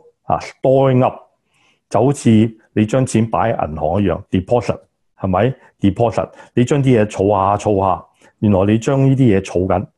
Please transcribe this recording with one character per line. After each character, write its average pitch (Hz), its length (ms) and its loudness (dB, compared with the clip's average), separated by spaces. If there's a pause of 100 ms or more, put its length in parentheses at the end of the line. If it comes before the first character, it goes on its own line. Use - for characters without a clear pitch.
(240)
啊， - 160 -2
storing 135 600 0
up， 117 160 0 (720)
就 - 140 0
好 107 80 2
似 - 180 0 (440)
你 107 120 2
將 131 200 0
錢 113 240 -2
擺 101 240 -2
喺 - 160 -4
銀 78 80 -10
行 82 260 -2
一 - 40 0
樣， 82 220 -4
deposit， 95 500 -2 (380)
係 98 100 -8
咪？ 101 280 0 (240)
deposit， 101 500 -2 (240)
你 123 120 2
將 139 180 -2
啲 123 180 4
嘢 107 40 2
儲 101 240 -2
下 101 280 0
儲 101 240 -2
下， 92 240 -2 (340)
原 107 120 2
來 95 140 2
你 110 120 2
將 135 240 -2
呢 135 140 2
啲 117 240 2
嘢 - 20 -2
儲 92 260 -4
緊。 92 200 -2 (100)